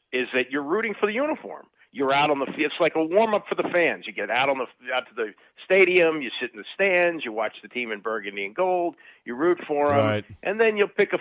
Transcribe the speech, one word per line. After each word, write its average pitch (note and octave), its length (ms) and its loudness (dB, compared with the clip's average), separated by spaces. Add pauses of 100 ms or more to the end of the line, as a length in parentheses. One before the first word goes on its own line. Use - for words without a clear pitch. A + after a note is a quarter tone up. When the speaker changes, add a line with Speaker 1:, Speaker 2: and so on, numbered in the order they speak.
(120)
Speaker 1:
is B2 220 -2
that B2+ 160 0
you're C#3+ 120 -4
rooting G3+ 360 -2
for G#3 80 2
the G#3 60 -2
uniform. A#3 540 -6 (240)
You're C3+ 220 0
out C#3+ 180 4
on C#3 80 2
the C3+ 80 -2
field. - 140 -8 (100)
It's - 100 -10
like D#3+ 160 2
a D#3+ 80 2
warm-up G3+ 440 2
for G3 60 -2
the E3+ 180 -2
fans. C#3+ 340 0
You A2 60 -12
get G2+ 180 -6
out C3 200 2
on C3+ 80 -2
the, B2 80 -4 (280)
out B2+ 140 -4
to - 80 -20
the A2 160 -4 (320)
stadium, F3+ 560 4
you A#2+ 180 -6
sit A#2+ 140 -6
in G#2+ 60 -16
the G2+ 60 -14 (100)
stands, F3 500 0
you A#2 80 -6
watch G#2+ 300 -4
the G#2+ 60 -20
team A#2+ 240 -8
in G#2 80 -8
burgundy G2+ 440 -6
and G2+ 100 -12
gold, F3 400 0 (300)
you A#2 100 -8
root F3 320 2
for D3 280 2
'em, C#3+ 100 4
Speaker 2:
Right. G#2 200 0 (180)
Speaker 1:
and G#3+ 180 -4
then A3 160 4
you'll G3+ 120 4
pick - 260 0
a D#3+ 60 -2